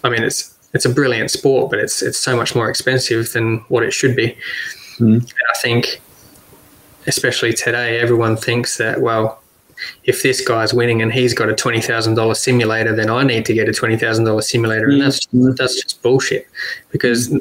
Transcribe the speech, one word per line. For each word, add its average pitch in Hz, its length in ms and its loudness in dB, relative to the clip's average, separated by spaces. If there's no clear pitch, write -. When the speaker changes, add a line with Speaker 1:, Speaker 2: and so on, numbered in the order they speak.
Speaker 1:
I 127 60 2
mean, 113 140 0
it's, - 280 -4
it's - 120 0
a 127 40 4
brilliant 127 420 0
sport, 135 380 0
but 104 100 -2
it's, 107 220 -4
it's - 180 -4
so 127 160 0
much 117 200 -2
more 113 140 0
expensive 120 640 -2
than 113 240 0
what 117 140 2
it - 80 -2
should - 240 0
be. 117 200 0
Speaker 2:
Mm. 113 160 6
Speaker 1:
And 120 100 0
I - 60 -2
think, 120 420 -2
especially 117 460 0
today, 117 460 -2
everyone 117 380 2
thinks 120 400 -2
that, 113 240 -2
well, 113 400 -2
if - 180 0
this 131 200 0
guy's 113 340 0
winning 117 260 2
and 113 100 0
he's 123 220 2
got 110 160 0
a 113 60 0
twenty 117 260 0
thousand 113 320 0
dollar 113 220 2
simulator, 113 600 2
then 110 140 0
I 123 140 2
need 113 220 2
to 113 80 2
get 110 140 2
a 107 60 0
twenty 113 240 0
thousand 113 280 2
dollar 107 180 2
simulator. 110 460 0
And 143 120 4
Speaker 2:
Mm. - 40 2
Speaker 1:
that's, 139 140 0
Speaker 2:
Mm. 123 240 4
Speaker 1:
that's - 240 -2
just - 220 -10
bullshit, - 440 0
because 123 380 0
Speaker 2:
Mm. 147 120 0